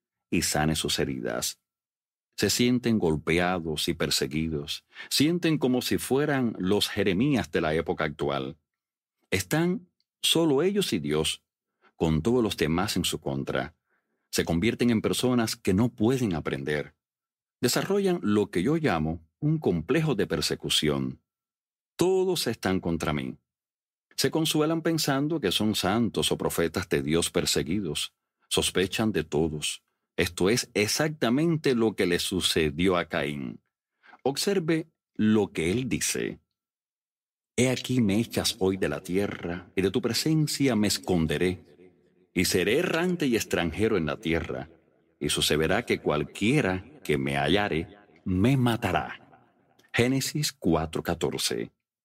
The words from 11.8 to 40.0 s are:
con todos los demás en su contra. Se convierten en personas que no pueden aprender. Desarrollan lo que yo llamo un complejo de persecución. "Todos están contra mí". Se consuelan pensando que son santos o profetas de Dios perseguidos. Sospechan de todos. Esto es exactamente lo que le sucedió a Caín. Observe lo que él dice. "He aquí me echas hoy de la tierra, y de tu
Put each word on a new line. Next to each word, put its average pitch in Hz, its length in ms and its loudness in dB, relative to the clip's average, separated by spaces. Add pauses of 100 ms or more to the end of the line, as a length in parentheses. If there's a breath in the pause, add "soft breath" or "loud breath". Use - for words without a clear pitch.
con 80 280 2
todos 120 200 2
los 98 140 0
demás 85 400 0
en 87 80 0
su - 160 -4
contra. 67 540 -4 (560)
Se 85 140 0
convierten 107 460 2
en 110 100 2
personas 113 560 0
que - 160 -2
no 113 160 4
pueden 117 460 0
aprender. 73 600 -4 (680)
Desarrollan 185 600 0
lo 104 280 2
que 87 120 0
yo 143 140 2
llamo 85 480 -2 (140)
un 156 200 0
complejo 127 560 0
de 95 120 0
persecución. 71 960 -2 (760)
"Todos 185 520 2
están 95 320 -2
contra 82 340 -2
mí". 65 240 -6 (760)
Se 135 160 0
consuelan 160 520 0
pensando 156 580 0
que 90 120 0
son 104 220 0
santos 95 580 0
o - 40 0
profetas 82 540 -2
de 73 120 2
Dios 80 280 0
perseguidos. 82 840 -2 (360)
Sospechan 95 640 0
de 85 120 0
todos. 76 580 -2 (340)
Esto 87 320 0
es 120 240 0
exactamente 151 1000 0
lo 113 200 2
que 98 120 0
le 87 120 2
sucedió 87 800 0
a 85 80 0
Caín. 71 560 -6 (640 loud breath)
Observe 160 640 0 (260)
lo 107 380 2
que 85 180 -2
él 120 200 -2
dice. - 500 -4 (1160)
"He 127 120 4
aquí 127 320 0
me 101 180 4
echas - 400 -2
hoy 95 200 2
de 90 100 0
la 73 140 -4
tierra, 87 760 -4
y 92 60 0
de 98 80 2
tu 120 100 0